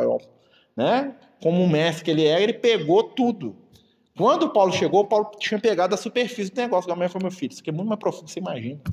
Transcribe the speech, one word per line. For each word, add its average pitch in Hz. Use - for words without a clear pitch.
ó, 117
né? 240
Como 175
um 180
mestre 160
que -
ele 156
era, 160
ele 220
pegou 208
tudo. 220
Quando 302
o -
Paulo 190
chegou, 170
o 202
Paulo 214
tinha -
pegado 190
a 202
superfície 208
do -
negócio. 185
O -
Gamaliel 175
falou, 185
"Meu -
filho, 143
isso -
aqui -
é 156
muito 180
mais 214
profundo -
do -
que -
você -
imagina. 147